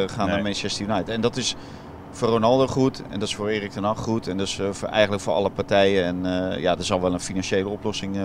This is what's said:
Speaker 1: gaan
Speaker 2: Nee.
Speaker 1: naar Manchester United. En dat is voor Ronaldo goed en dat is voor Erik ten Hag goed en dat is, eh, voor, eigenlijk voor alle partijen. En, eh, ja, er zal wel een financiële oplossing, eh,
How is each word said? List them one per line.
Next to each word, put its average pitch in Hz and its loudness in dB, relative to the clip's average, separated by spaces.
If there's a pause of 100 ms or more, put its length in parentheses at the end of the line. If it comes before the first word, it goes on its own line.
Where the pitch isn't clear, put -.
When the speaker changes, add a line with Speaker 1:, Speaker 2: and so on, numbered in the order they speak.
Speaker 1:
gaan 101 -2
Speaker 2:
Nee. 90 0
Speaker 1:
naar 101 0
Manchester 101 -4
United. 95 0
En 113 -2
dat 113 2
is 123 -2 (540)
voor - -2
Ronaldo 117 6
goed 131 2
en 107 -6
dat 101 -2
is - -4
voor 104 -4
Erik 104 -2
ten 98 -6
Hag 110 0
goed 113 -2
en 92 -4
dat 98 0
is, - -6
eh, 98 0
voor, - -4
eigenlijk 104 2
voor 107 0
alle 95 4
partijen. 98 4
En, 90 -2 (260)
eh, 87 -4
ja, 87 4
er 87 -4
zal 92 0
wel 92 2
een 87 -2
financiële 95 -2
oplossing, 101 -4
eh, 98 -2